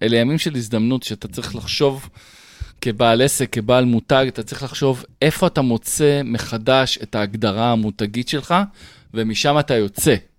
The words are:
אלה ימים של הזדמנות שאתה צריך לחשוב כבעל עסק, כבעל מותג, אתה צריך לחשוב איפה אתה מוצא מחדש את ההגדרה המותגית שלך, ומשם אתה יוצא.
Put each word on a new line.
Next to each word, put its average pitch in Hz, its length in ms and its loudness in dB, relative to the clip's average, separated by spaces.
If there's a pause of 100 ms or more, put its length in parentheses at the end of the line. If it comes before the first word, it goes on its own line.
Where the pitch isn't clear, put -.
אלה 117 140 2
ימים 127 200 2
של 156 180 -4
הזדמנות 120 480 -2
שאתה - 240 -10
צריך - 280 -10
לחשוב 135 540 -2 (720)
כבעל 117 400 2
עסק, 135 320 0
כבעל 123 320 2
מותג, 123 420 2
אתה 120 160 -8
צריך 135 200 -12
לחשוב 131 400 -2 (180)
איפה 156 260 2
אתה 151 140 0
מוצא 143 640 2
מחדש 117 800 0
את 107 120 -8
ההגדרה 107 560 0
המותגית 110 560 -2
שלך, 151 280 -2 (580)
ומשם 113 460 0
אתה 139 160 0
יוצא. 107 400 2 (240)